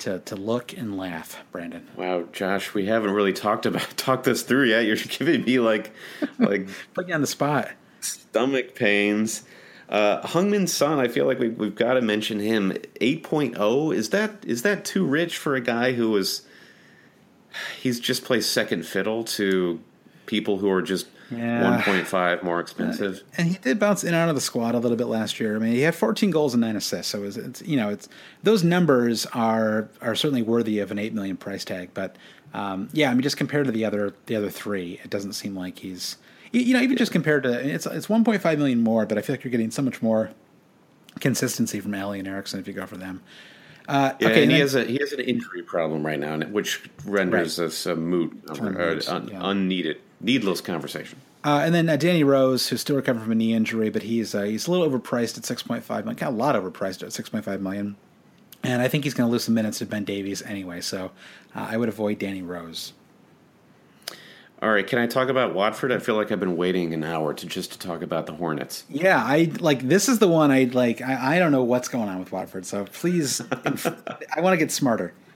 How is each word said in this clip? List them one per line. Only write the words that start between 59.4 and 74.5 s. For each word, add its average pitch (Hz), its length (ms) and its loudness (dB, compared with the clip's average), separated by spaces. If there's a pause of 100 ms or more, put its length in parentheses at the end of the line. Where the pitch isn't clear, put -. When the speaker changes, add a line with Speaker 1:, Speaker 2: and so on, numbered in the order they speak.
Speaker 1:
some 113 100 2
minutes 110 240 0
to 107 80 -6
Ben 104 180 -4
Davies 98 380 -4
anyway, 90 400 -10
so, 92 240 -6 (500)
uh, 107 140 -8
I 110 80 -2
would 117 100 0
avoid 104 320 -2
Danny 98 220 -6
Rose. 85 500 -10 (1700)
Speaker 2:
All 110 80 2
right, 101 160 4
can 127 120 0
I 117 80 2
talk 131 240 0
about 123 240 2
Watford? 110 360 0
I 113 80 2
feel 110 180 0
like 104 140 0
I've 104 100 0
been 92 180 0
waiting 87 340 0
an 80 100 -4
hour 78 300 -2
to, 82 140 -8
just - 260 -8
to - 60 -18
talk 85 240 -8
about 82 240 -4
the 78 80 -12
Hornets. 78 560 -6
Speaker 1:
Yeah, 175 340 4
I, 151 340 4
like, 135 300 2
this 180 180 4
is 247 120 4
the 208 100 6
one 156 220 6
I, 131 140 6
like, 123 360 2
I, 131 360 0
I - 20 4
don't 175 120 4
know 131 140 6
what's 123 240 2
going 110 220 -2
on 110 80 -6
with 95 120 -10
Watford, 95 360 -6
so 101 180 -4
please, 165 560 -2
Speaker 2:
<laughs> - 240 -6
Speaker 1:
inf-, - 220 -2 (500)
I 160 60 0
wanna 185 160 6